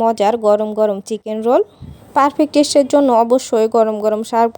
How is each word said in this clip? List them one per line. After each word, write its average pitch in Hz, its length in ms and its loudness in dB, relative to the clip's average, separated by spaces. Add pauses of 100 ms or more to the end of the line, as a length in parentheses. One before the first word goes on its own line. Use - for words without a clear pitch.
মজার 220 360 0
গরম 214 320 0 (100)
গরম 214 180 0 (100)
চিকেন 214 300 -8 (100)
রোল। 277 140 2 (540)
পারফেক্ট 285 380 0
টেস্টের 285 400 2
জন্য 285 160 2 (140)
অবশ্যই 233 520 0
গরম 220 280 0
গরম 214 180 -2 (100)
সার্ভ 233 260 0